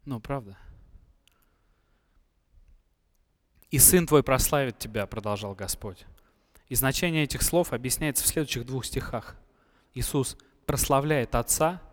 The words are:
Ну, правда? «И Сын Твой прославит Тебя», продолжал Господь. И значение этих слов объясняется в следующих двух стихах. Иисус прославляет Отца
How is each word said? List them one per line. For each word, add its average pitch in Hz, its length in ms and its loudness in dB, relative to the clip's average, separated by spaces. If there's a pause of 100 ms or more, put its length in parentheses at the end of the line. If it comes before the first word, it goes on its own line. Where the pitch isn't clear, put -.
Ну, 131 160 -10
правда? 110 360 -10 (3250)
«И 143 60 0
Сын 175 280 8
Твой 143 160 6
прославит 135 560 0
Тебя», 107 280 -6
продолжал 104 480 -6
Господь. 95 520 -10 (640)
И 127 80 -4
значение 156 480 0
этих - 180 -4
слов 175 300 2
объясняется 127 500 -2
в - 60 2
следующих 135 380 -2
двух 131 180 -6
стихах. - 520 -8 (580)
Иисус 127 420 -2 (300)
прославляет 139 680 2
Отца 160 480 0 (100)